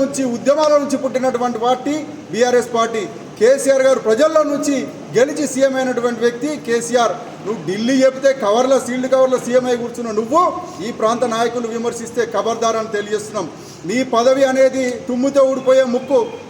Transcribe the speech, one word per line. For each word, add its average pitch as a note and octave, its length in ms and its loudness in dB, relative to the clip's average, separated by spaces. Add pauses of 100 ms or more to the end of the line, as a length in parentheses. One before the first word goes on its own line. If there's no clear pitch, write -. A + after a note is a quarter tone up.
నుంచి, C4+ 220 -2 (120)
ఉద్యమాల D4+ 380 2 (100)
నుంచి C4+ 200 -2
పుట్టినటువంటి B3 640 -2
పార్టీ B3+ 300 0 (380)
బీఆర్ఎస్ A#3+ 420 2
పార్టీ. A3+ 280 -2 (360)
కేసీఆర్ C4+ 480 4
గారు C4 180 4
ప్రజల్లో D4+ 360 4 (100)
నుంచి C#4+ 240 -2 (420)
గెలిచి D4 340 2
సీఎం C4 280 2
అయినటువంటి A#3+ 440 -2
వ్యక్తి A#3+ 260 0 (160)
కేసీఆర్. A#3 480 0 (320)
నువ్వు G#3 220 -4
ఢిల్లీ A3 340 0
చెప్తే C4 300 4 (100)
కవర్ల, A#3+ 320 2 (120)
సీల్డ్ B3+ 280 -4
కవర్ల C4 320 4
సీఎం B3 240 2
అయి A#3+ 140 0
కూర్చున్న A#3 360 -8
నువ్వు A#3 220 2 (460)
ఈ - 20 -6 (100)
ప్రాంత A#3+ 240 0 (120)
నాయకులు A#3 400 -2
విమర్శిస్తే A#3 580 -4
ఖబర్దార్ A3+ 480 -2
అని G#3+ 140 -8
తెలియజేస్తున్నాం. G#3 520 -6 (420)
నీ A3 80 -2 (160)
పదవి C4 380 4
అనేది C4 340 2 (220)
తుమ్ముతో C4+ 440 2
ఊడిపోయే C4 340 4 (100)
ముక్కు. C4 240 0 (300)